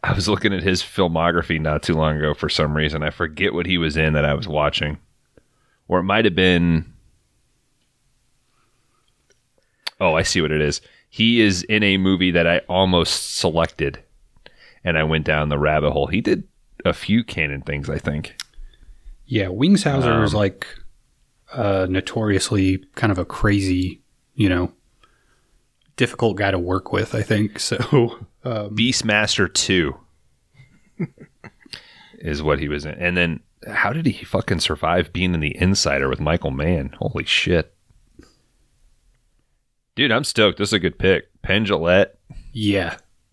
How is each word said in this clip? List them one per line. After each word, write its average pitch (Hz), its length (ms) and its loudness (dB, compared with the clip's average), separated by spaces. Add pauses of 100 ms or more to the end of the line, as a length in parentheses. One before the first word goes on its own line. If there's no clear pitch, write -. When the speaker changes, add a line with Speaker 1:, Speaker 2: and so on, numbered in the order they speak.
Speaker 1:
I 92 100 0
was 95 160 -2
looking 101 240 0
at 90 100 -4
his 92 180 0
filmography 85 760 0
not 78 240 -2
too 85 120 0
long 78 220 2
ago 76 160 0
for 76 160 -4
some 76 260 0
reason. 78 280 -2
I 76 60 -2
forget 80 440 -4
what 87 120 -4
he 92 120 0
was 80 200 -2
in 78 160 2
that 73 120 2
I 73 80 0
was 69 140 -6
watching. 76 520 -2 (880)
Or 90 120 0
it 87 40 -4
might 104 220 2
have 95 100 2
been, 87 580 2 (3000)
oh, 87 140 2
I 80 80 2
see - 200 0
what 76 100 0
it 78 100 0
is. 73 200 -2 (280)
He 113 320 2
is 95 220 2
in 107 180 0
a 98 160 2
movie 92 340 2
that 85 140 4
I 85 140 2 (100)
almost 90 680 0
selected, 78 680 -2 (800)
and 85 140 -2
I 78 60 2
went 78 220 0
down 76 240 0
the 73 80 0
rabbit 73 340 2
hole. 69 140 0
He 82 160 -2
did - 220 0 (420)
a 87 80 0
few 117 300 0
canon 71 380 -4
things, 71 280 -6
I 71 80 -4
think. 73 380 -6 (880)
Speaker 2:
Yeah, 104 220 -2
Wings 131 360 2
Hauser 135 400 2
is, 104 120 0
Speaker 1:
Um, - 40 2
Speaker 2:
like, - 280 -2 (840)
uh, 98 380 0
notoriously 95 880 0 (160)
kind 110 180 0
of 92 60 0
a 87 80 -4
crazy, 92 760 0 (340)
you 107 120 2
know, 90 240 0 (1200)
difficult 117 420 0
guy 98 140 0
to 92 80 0
work 90 340 -4
with, 98 220 -2
I 107 80 -2
think. 107 360 0
<laughs> - 0 -
So, - 600 0 (260)
um, 107 300 -6
Speaker 1:
Beastmaster 107 760 0
Two 82 460 0 (1000)
<laughs> 175 80 -4 (1120)
is 76 240 -6
what 73 160 2
he 71 100 -4
was 73 160 -6
in. 76 80 -10
And 87 240 -2
then 85 220 0 (280)
how - 260 -2
did 160 120 -2
he - 180 -2
fucking - 360 -2
survive 82 520 0
being 90 220 0
in 82 60 0
The 76 180 -4
Insider 80 500 2
with 65 120 -2
Michael 78 320 0
Mann? 71 480 -2
Holy 76 260 -4
shit. - 480 0 (2250)
Dude, 131 180 2
I'm 127 100 0
stoked. 107 360 2
This 101 100 -2
is - 40 0
a 101 60 4
good 85 180 0
pick. 95 320 2 (120)
Penn 104 240 0
Jillette. 90 460 2 (420)
Speaker 2:
Yeah. 101 420 0 (380)